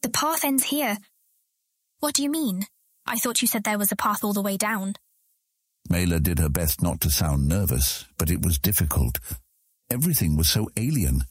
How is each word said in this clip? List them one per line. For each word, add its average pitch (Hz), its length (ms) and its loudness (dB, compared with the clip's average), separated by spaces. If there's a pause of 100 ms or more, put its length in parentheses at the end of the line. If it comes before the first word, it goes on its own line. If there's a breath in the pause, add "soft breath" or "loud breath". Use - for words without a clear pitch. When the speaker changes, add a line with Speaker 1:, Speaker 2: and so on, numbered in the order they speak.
Speaker 1:
"The 254 80 -4
path 311 340 -2
ends 269 200 2
here." 254 340 -2 (1000)
Speaker 2:
"What - 140 -2
do 277 80 2
you 285 80 0
mean? 233 360 -2 (400)
I 233 120 -2
thought 240 220 -2
you 240 80 2
said 214 160 -2
there 214 140 0
was 202 120 0
a 202 60 -4
path 214 260 -2
all 208 120 0
the 202 80 -2
way 196 160 -4
down." 208 380 -4 (920)
Speaker 3:
Mela 87 320 2
did 78 200 0
her 78 100 2
best 78 320 0
not 85 180 0
to 78 100 2
sound 73 380 2
nervous, 78 560 0 (140)
but 76 100 0
it 87 140 0
was 82 160 2
difficult. - 600 2 (680 loud breath)
Everything 123 480 2
was 80 140 2
so 110 260 0
alien. 95 540 0